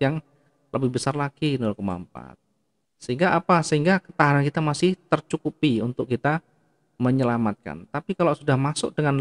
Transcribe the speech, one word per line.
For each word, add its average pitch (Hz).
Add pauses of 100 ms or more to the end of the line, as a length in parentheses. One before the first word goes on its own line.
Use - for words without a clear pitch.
yang 151 (560)
lebih 127
besar 139
lagi, 143
nol 117
koma 98
empat. 65 (640)
Sehingga 156
apa? 170
Sehingga 165
ketahanan 143
kita 143
masih 156
tercukupi 151
untuk 123
kita 147 (560)
menyelamatkan. 117
Tapi 156
kalau 160
sudah 143
masuk 143
dengan 147